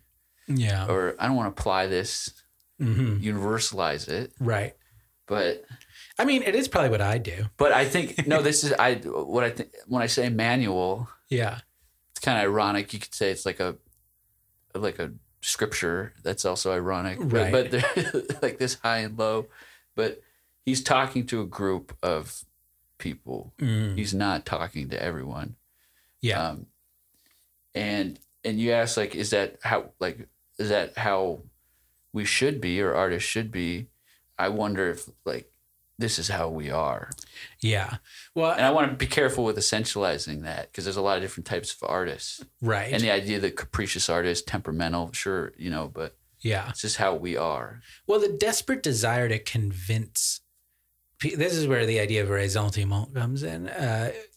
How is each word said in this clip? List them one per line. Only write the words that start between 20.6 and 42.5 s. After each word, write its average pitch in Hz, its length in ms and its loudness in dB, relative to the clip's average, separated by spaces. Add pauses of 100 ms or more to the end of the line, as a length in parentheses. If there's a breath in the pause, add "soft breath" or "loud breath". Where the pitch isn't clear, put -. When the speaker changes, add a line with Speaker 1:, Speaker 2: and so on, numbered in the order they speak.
Speaker 2:
he's 131 160 0
talking 131 440 2
to 113 140 -2
a 98 60 -2
group 95 560 -4
of 80 420 -2 (540)
people. - 600 -8
Speaker 1:
Mm. 107 380 0
Speaker 2:
He's 101 160 -2
not 95 320 0
talking 78 460 -4
to - 100 -6
everyone. 76 540 -6 (680 soft breath)
Speaker 1:
Yeah. 107 280 0
Speaker 2:
Um, - 180 -10 (1080 soft breath)
and, 101 440 -2 (260)
and 110 140 0
you 117 140 2
ask, 117 240 2
like, 101 180 0
is 104 160 -4
that 98 320 0
how, 113 280 0 (100)
like, 92 280 -4 (300)
is 107 120 0
that 101 280 0
how 95 440 0 (680 soft breath)
we 104 120 -2
should 135 360 2
be 92 200 0
or 92 140 2
artists 90 340 2
should 113 240 -2
be? 87 340 -2 (520 soft breath)
I 92 100 2
wonder 101 420 0
if, - 180 -8 (160)
like, - 260 -6 (500)
this 110 180 0
is 85 100 -4
how 87 200 0
we 78 220 -6
are. 67 400 -2 (500 loud breath)
Speaker 1:
Yeah. 110 360 0 (380 loud breath)
Well, 160 180 2
Speaker 2:
And 123 120 4
I 135 60 8
wanna 147 240 4
be 127 120 -2
careful 131 380 2
with 107 120 0
essentializing 92 880 0
that 80 280 -8
'cause 90 120 -8
there's 95 120 -4
a 101 60 0
lot 98 140 4
of 90 60 0
different 92 240 -8
types 87 260 -4
of - 160 -6
artists. 87 560 -4 (180)